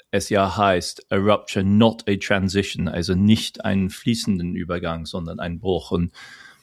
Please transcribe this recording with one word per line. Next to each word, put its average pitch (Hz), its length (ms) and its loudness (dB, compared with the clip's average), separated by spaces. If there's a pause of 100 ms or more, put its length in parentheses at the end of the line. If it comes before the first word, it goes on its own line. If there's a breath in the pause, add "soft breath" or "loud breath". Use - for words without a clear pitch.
(100)
es 101 200 -2
ja 98 260 2
heißt, 98 540 0
"A 95 60 0
rupture, 101 480 0
not 110 440 4
a 101 80 0
transition", 95 720 -2
also 87 260 -2
nicht 101 500 2
einen 98 260 0
fließenden 95 640 -2
Übergang, 85 500 -6
sondern 85 340 -8
einen 85 200 -6
Bruch. 87 320 -2
Und 90 220 0 (500 soft breath)